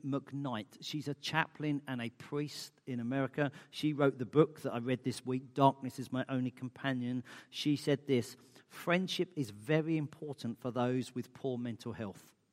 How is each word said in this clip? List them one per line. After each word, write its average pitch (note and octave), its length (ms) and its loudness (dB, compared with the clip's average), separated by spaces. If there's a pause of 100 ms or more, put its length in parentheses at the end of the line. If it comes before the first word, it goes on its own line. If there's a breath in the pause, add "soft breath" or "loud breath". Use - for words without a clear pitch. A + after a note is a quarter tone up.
McKnight, C3+ 760 -4
she's - 280 -6
a C#3+ 60 -2
chaplain D3+ 760 -2
and B2+ 120 -2
a A#2 100 -2
priest - 640 -6 (140)
in B2 140 -4
America. C3+ 500 2 (200 loud breath)
She D3+ 220 0
wrote C#3 240 6
the A#2+ 80 -4
book D3+ 380 6
that - 100 -2
I A#2 60 0
read A#2+ 240 0
this A#2+ 240 -2
week, B2+ 280 -4
Darkness C3+ 440 4
is A#2+ 140 -8
My B2+ 160 0
Only B2+ 240 0
Companion. B2+ 720 -4 (260 loud breath)
She - 240 0
said C#3 320 0
this, B2 300 2 (320 loud breath)
"Friendship F3+ 680 0
is B2 160 -2
very D#3 460 2
important C#3 640 -4
for B2+ 100 -4
those B2 460 0
with - 180 -8
poor B2+ 240 -4
mental A#2+ 340 -6
health, G#2 400 -10 (200)